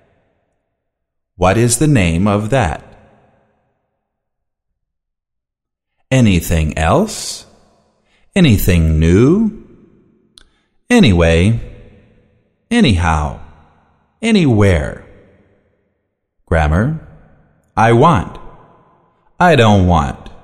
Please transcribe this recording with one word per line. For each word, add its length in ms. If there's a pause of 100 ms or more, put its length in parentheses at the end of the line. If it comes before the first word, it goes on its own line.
(1400)
What 220
is 180
the 120
name 380
of 220
that? 340 (3250)
Anything 680
else? 680 (920)
Anything 640
new? 640 (1300)
Anyway. 720 (1120)
Anyhow. 680 (800)
Anywhere. 840 (1400)
Grammar. 600 (680)
I 160
want. 460 (1000)
I 160
don't 320
want. 440 (140)